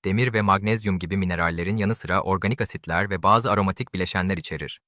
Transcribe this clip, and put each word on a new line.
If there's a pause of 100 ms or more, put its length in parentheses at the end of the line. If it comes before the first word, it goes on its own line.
demir
ve
magnezyum
gibi
minerallerin
yanı
sıra
organik
asitler
ve
bazı
aromatik
bileşenler
içerir.